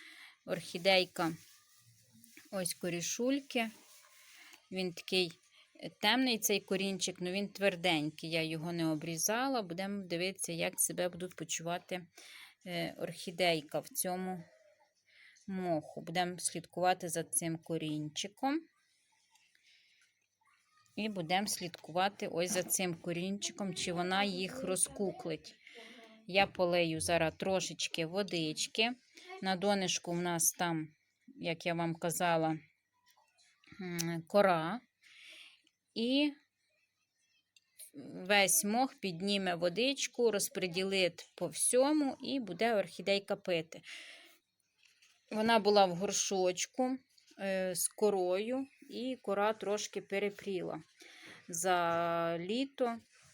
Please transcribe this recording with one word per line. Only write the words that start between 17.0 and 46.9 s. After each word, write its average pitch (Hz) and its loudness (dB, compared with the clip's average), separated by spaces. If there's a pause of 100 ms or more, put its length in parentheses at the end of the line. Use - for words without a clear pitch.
за 160 -4
цим 165 -4
корінчиком. 160 -4 (2250)
І 208 -4
будемо 190 0
слідкувати 185 2
ось 175 2
за 185 2
цим 175 2
корінчиком, 185 -2
чи 180 -2
вона 180 2
їх 185 -4
розкуклить. 185 -2 (720)
Я 190 4
полею 175 2
зараз 165 2
трошечки 175 -2
водички. 175 -2 (500)
На 190 0
донышку 190 0
в 170 0
нас 175 0
там, 165 -2 (400)
як 170 -6
я 175 0
вам 165 -2
казала, 165 2 (1200)
м, 170 -4
кора. 190 4 (1120)
І 269 2 (1800)
весь 190 4
мох 240 2
підніме 190 0
водичку, 226 2
розподілить 185 0
по 175 -2
всьому 254 2
і 262 -2
буде 220 0
орхідейка 196 0
пити. 165 -4 (1500)
Вона 220 4
була 202 8
в 175 2
горшочку, 196 0 (420)